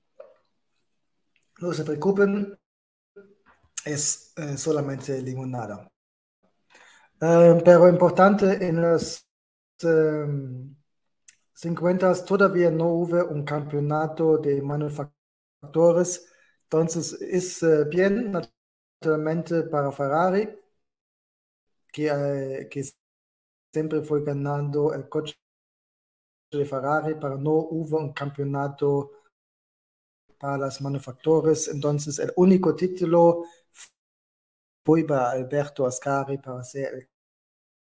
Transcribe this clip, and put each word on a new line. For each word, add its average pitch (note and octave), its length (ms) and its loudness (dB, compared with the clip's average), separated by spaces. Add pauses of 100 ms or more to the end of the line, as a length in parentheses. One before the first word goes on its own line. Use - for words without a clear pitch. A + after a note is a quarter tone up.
(1600)
No F3 120 -4
se D3 120 -6
preocupen, G3 720 0 (1300)
es, - 520 -4
eh, D3 200 -8
solamente C#3 680 -4
limonada. B2+ 680 -10 (1300)
Eh, E3+ 440 8
pero F3 240 10
importante, F#3+ 760 4
en E3 140 0
los, E3+ 460 0 (560)
em, D3 920 -2 (800)
cincuentas F3+ 680 0
todavía F3 460 2
no D#3+ 180 0
hubo E3+ 380 0
un D3 180 -6
campeonato D3+ 960 0
de C#3+ 240 -2
manufactores. D3+ 1600 -2 (380)
Entonces, E3 580 -2
es, F3+ 400 -4
eh, D#3 280 4
bien, G3 420 0
naturalmente, D#3+ 1300 -4
para C#3+ 280 -2
Ferrari, F3+ 560 0 (1400)
que, D3+ 160 -4
eh, C#3 640 -4
que C#3 120 -8 (920)
siempre D#3 300 -2
fue D3 220 -2
ganando C#3+ 680 -2
el C3+ 140 -12
coche D#3 280 -8 (1120)
de C#3+ 140 -2
Ferrari, D3 560 -2
pero C#3 160 -6
no C#3+ 140 -4
hubo D#3 480 -2
un D3 140 -6
campeonato C#3+ 1000 -4 (1300)
para C#3 200 -6
las C3+ 220 -8
manufactores. D3 880 -2
Entonces, D3 500 -4
el - 180 -4
único F3+ 380 6
título E3+ 720 2 (1400)
fue D#3 200 4
para C3 280 0
Alberto C3+ 540 -4
Ascari C#3 520 -4
para B2+ 220 -14
hacer C3+ 340 -10
el C3 140 -16 (800)